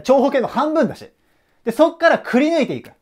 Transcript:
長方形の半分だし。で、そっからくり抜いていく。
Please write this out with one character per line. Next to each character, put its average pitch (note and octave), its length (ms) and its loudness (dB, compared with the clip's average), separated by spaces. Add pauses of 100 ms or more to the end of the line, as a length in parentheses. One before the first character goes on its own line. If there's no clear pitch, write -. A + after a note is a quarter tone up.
長 C4 160 4
方 C4 100 2
形 C4+ 100 0
の G3+ 60 -2
半 D4+ 260 -4
分 D4+ 140 2
だ C#3 80 -6
し。 - 160 -20 (540)
で、 A#3 80 -4
そ D#4 160 4
っ E4 80 -8
か E4 140 2
ら C4 100 2
く - 180 -2
り D4+ 140 0
抜 D#4+ 80 0
い A#3+ 80 -2
て D3 80 -8
い G#2+ 60 -12
く。 - 200 -20